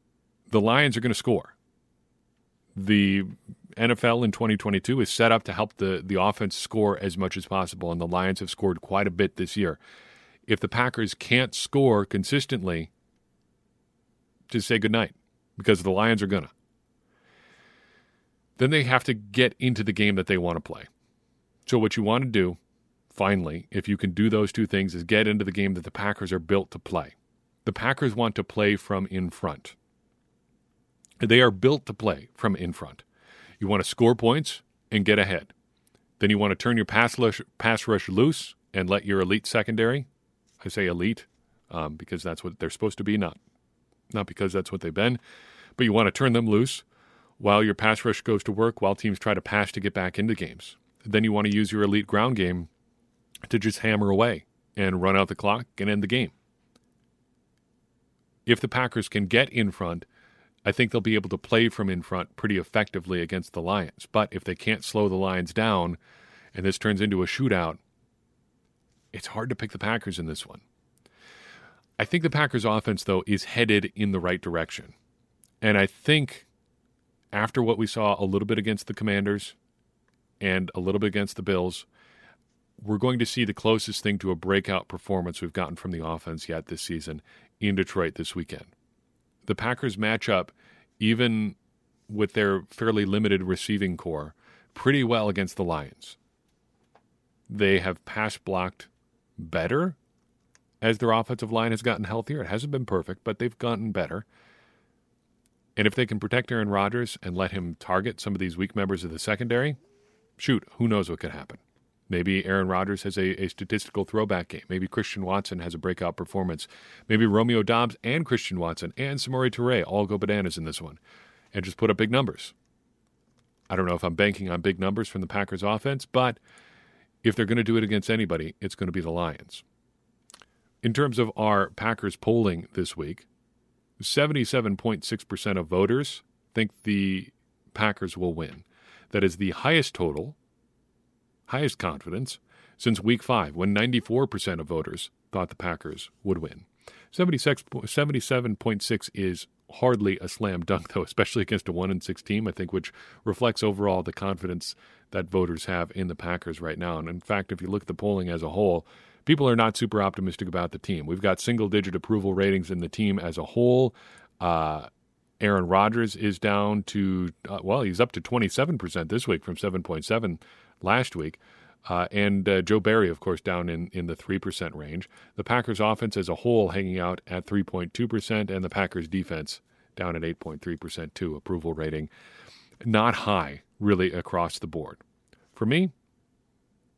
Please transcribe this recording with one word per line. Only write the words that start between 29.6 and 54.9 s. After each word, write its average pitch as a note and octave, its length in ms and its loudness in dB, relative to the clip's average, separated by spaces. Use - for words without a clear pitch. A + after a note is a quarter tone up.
They A#2 200 8
are B2 100 8
built B2+ 360 2
to A2 80 -8
play E2 400 -2
from G2+ 220 0
in F2+ 160 -4
front. C#2 320 -14
You G2 100 -4
want G2 140 2
to - 60 -4
score A#2 260 6
points B2 480 0
and G#2 140 2
get G#2 140 6
ahead. F#2+ 340 0
Then G#2 120 4
you G#2 80 4
want G2+ 120 2
to F#2 60 0
turn A#2+ 200 0
your G#2+ 100 0
pass A#2 320 2
rush, A2+ 240 2
pass A2+ 280 0
rush G#2 220 2
loose B2 460 2
and F#2 160 0
let G2 160 2
your G2 160 2
elite F#2+ 260 0
secondary, A2+ 600 0
I F#2+ 60 -6
say G2 160 0
elite, F2+ 400 -2
um, D#2 260 -6
because - 260 -10
that's E2 200 -8
what F2 160 -10
they're D#2+ 120 -4
supposed - 280 -4
to G2+ 60 -6
be, G#2 140 0
not F2 180 -4
not G#2 140 -4
because G2 260 -4
that's F#2+ 200 -2
what F#2+ 80 -8
they've E2 120 -6
been, A2+ 260 2
but B2+ 80 2
you A2 80 4
want G#2+ 140 6
to F#2+ 40 6
turn C3 220 2
them A#2 140 2
loose A2 360 4
while G#2 240 6
your G#2 120 4
pass A2 300 2
rush A2 160 0
goes G#2+ 240 0
to A2 80 -2
work, A2+ 300 0
while G2 120 4
teams G2+ 240 -2
try G#2+ 140 0
to F#2+ 80 0
pass G#2 320 0
to G#2 80 -6
get G2 140 -2
back F#2 240 -2
into A2 160 0
games. - 420 -10
Then A2 200 4
you A2 80 2
want G#2 140 2
to G#2 100 2
use G#2 160 2
your G#2+ 100 0
elite G2+ 240 4
ground A2+ 300 2
game F2+ 320 0
to A#2 100 2
just G#2 200 0
hammer G#2 320 2
away G#2 340 2
and F#2 240 0